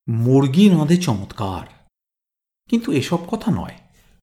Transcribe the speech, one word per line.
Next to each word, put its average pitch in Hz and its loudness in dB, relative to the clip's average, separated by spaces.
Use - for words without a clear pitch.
মুরগি 135 4
রাঁধে 165 2
চমৎকার। 98 -8
কিন্তু 233 -2
এসব 147 -2
কথা - -4
নয়, - -6